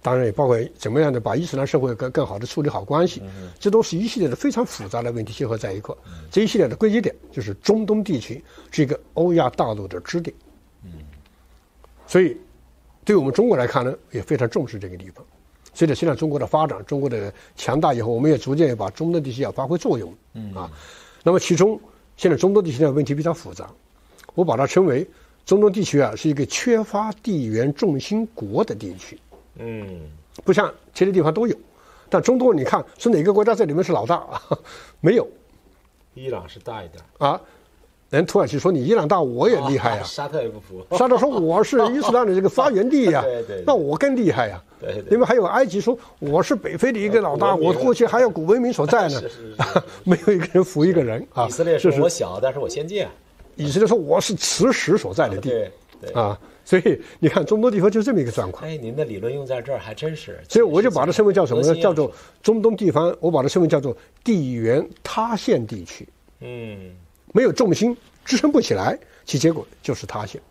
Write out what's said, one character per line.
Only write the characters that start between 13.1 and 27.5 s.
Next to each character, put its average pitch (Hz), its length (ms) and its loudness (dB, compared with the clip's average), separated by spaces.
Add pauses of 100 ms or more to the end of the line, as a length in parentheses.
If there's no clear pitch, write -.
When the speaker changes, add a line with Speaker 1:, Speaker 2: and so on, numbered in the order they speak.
Speaker 1:
我 160 80 4
们 131 80 -2
中 208 160 2
国 196 100 4
来 123 80 2
看 123 200 0
呢， 131 100 -4 (160)
也 117 100 -6
非 156 140 -2
常 120 140 0
重 - 180 -4
视 110 100 -12
这 95 120 -12
个 90 80 -16
地 92 120 -18
方。 - 160 -20 (480)
随 165 140 2
着 139 80 2
现 165 120 -2
在 151 80 0
中 156 140 -4
国 143 80 -4
的 127 80 -4
发 151 220 0
展， 98 180 -6
中 143 140 -4
国 135 100 -2
的 104 240 -6 (220)
强 127 240 -2
大 160 140 2
以 120 80 -2
后， 110 100 -2
我 117 80 0
们 147 100 4
也 147 80 4
逐 131 160 -4
渐 147 220 2
把 101 140 -6
中 165 220 -4
东 170 120 0
地 131 80 -8
区 120 100 -6
要 120 100 -4
发 135 140 -6
挥 160 120 -2
作 165 200 0
用。 90 160 -10 (200)
Speaker 2:
嗯。 107 200 -12
Speaker 1:
啊， 92 160 -12 (540)
那 170 80 4
么 185 80 4
其 - 160 0
中 208 240 4 (380)
现 185 120 2
在 156 80 4
中 190 160 2
东 208 80 6
地 165 100 -4
区 120 80 -6
的 151 120 4
问 143 120 2
题 143 120 -2
比 151 80 -4
较 165 100 0
复 - 200 -12
杂， - 160 -16 (680)
我 175 80 2
把 147 120 2
它 135 120 2
称 190 180 4
为 139 200 0 (400)
中 196 140 4
东 208 120 4
地 190 120 -2
区 147 160 0
啊 113 160 0
是 156 140 -2
一 147 40 0
个 139 120 -2
缺 226 360 0
乏 214 300 -4 (100)
地 160 240 -2
缘 117 280 0